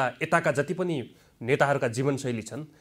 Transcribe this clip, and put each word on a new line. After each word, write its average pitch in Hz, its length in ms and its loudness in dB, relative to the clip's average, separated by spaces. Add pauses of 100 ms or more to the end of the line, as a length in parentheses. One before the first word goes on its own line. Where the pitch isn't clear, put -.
(220)
यताका 156 320 2
जति 143 200 0
पनि 175 220 -2 (460)
नेताहरूका 139 460 2
जीवनशैली 131 540 -2
छन्, 123 240 -10 (160)